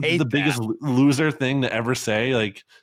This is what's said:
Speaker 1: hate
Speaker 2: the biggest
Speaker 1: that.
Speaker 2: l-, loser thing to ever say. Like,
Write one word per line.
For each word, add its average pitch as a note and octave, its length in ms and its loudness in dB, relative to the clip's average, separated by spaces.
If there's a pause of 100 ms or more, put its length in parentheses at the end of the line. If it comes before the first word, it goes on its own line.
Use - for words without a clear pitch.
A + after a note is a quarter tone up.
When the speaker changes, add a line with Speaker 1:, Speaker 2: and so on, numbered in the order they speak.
Speaker 1:
hate E3 160 0
Speaker 2:
the D3+ 80 0
biggest C#3 320 0
Speaker 1:
that. - 20 -4
Speaker 2:
l-, A2 220 -4
loser C#3+ 480 2
thing C3+ 320 -2
to B2 100 -2
ever A#2 220 -2
say. A#2 400 0
Like, G#2+ 300 -2 (180)